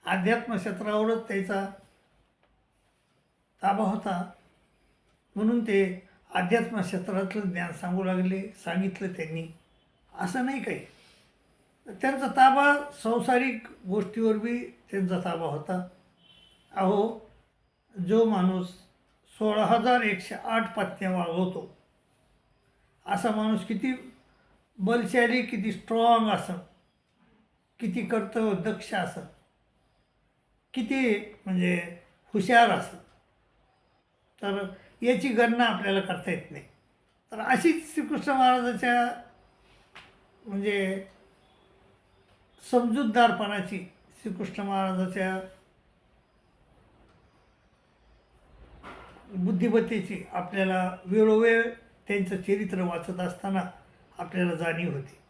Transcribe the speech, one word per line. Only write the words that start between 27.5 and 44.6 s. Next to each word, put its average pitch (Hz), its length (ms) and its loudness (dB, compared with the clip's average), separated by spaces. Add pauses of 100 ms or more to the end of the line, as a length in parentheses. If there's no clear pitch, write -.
किती 208 260 -4
कर्तव्य 214 680 -2
दक्ष - 220 -8
असं, 175 260 -4 (1500)
किती 240 600 0 (100)
म्हणजे 175 540 -2 (360)
हुशार 233 360 6
असं, - 260 -4 (1500)
तर 202 240 -4 (360)
याची 247 260 2
गणना 233 360 4
आपल्याला 196 360 0
करता 165 300 -6
येत - 200 -6
नाही. 143 140 -16 (680)
तर 220 80 -10
अशीच 269 540 2
श्रीकृष्ण 294 380 -2
महाराजाच्या 240 880 2 (1200)
म्हणजे 196 600 -2 (1600)
समजूतदारपणाची, 220 1200 2 (300)
श्रीकृष्ण 190 400 -8